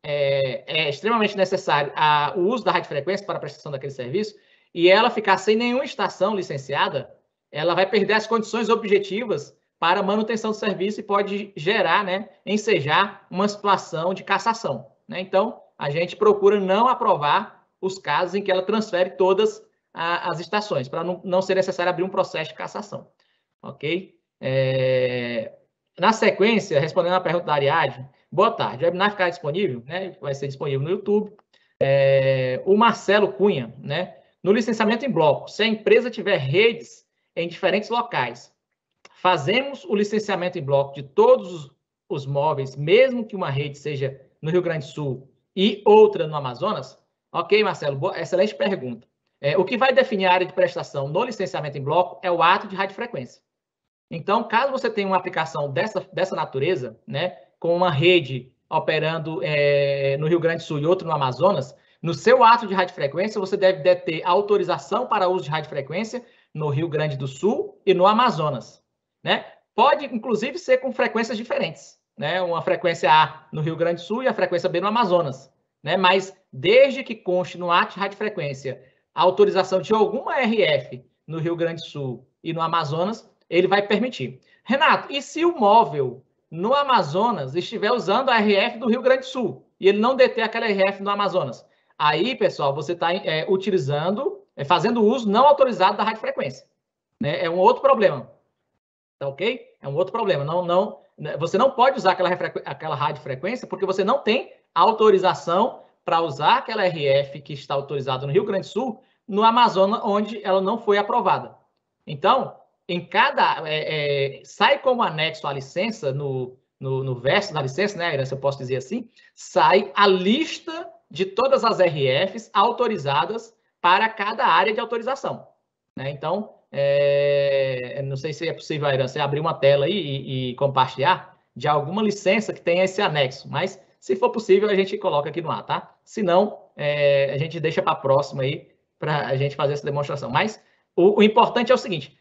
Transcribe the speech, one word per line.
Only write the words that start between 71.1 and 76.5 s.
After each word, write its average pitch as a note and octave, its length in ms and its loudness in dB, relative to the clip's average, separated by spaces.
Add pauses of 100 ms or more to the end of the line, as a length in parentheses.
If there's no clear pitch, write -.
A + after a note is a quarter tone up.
diferentes, G#3+ 600 -6 (200)
né? E3 240 -2
Uma E3+ 180 -2
frequência E3+ 500 0
A D#3 400 4
no D#3 120 -6
Rio D#3+ 140 -2
Grande E3+ 260 -2
do - 40 -18
Sul A#3 160 -4
e B3+ 60 0
a G#3+ 60 0
frequência F3 340 -2
B F3 120 -2
no G3 80 -2
Amazonas, F3+ 640 0 (320)
né? D#3+ 140 -2
Mas F#3+ 400 2 (160)